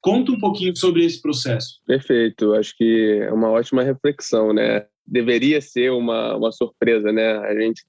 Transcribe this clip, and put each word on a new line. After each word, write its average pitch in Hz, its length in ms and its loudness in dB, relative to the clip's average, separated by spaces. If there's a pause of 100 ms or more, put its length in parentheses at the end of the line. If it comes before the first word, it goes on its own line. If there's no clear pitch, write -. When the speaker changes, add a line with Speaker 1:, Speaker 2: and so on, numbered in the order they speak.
Speaker 1:
Conta 240 300 0
um 240 80 -2
pouquinho 196 380 -2
sobre 170 280 2
esse 165 160 -2
processo. 127 640 -6
Speaker 2:
Perfeito, 117 680 0
acho 107 220 -2
que 113 440 2
é 104 120 -4
uma 113 180 0
ótima 120 320 0
reflexão, 131 680 0
né? 110 340 0 (180)
Deveria 123 560 0
ser 127 300 -2
uma, 113 460 -2
uma 113 160 -2
surpresa, 113 580 0
né? 110 280 0
A 104 220 -4
gente 113 280 -2